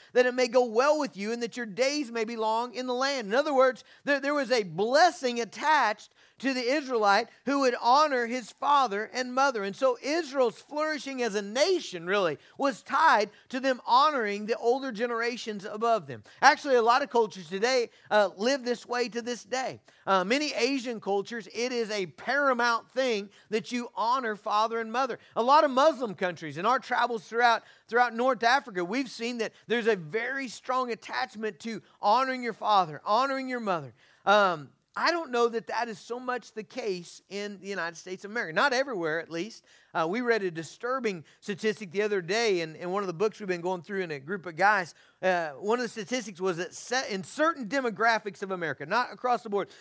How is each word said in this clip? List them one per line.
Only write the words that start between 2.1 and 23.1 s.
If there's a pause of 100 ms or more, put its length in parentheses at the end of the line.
may
be
long
in
the
land.
In
other
words, (220)
there,
there
was
a
blessing
attached (240)
to
the
Israelite (160)
who
would
honor
his
father
and
mother.
And
so
Israel's
flourishing
as
a
nation
really (200)
was
tied (200)
to
them
honoring
the
older
generations
above
them. (180)
Actually,
a
lot
of
cultures
today, (220)
uh,
live
this
way
to
this
day. (260)
Uh,
many
Asian
cultures,
it
is
a
paramount
thing (200)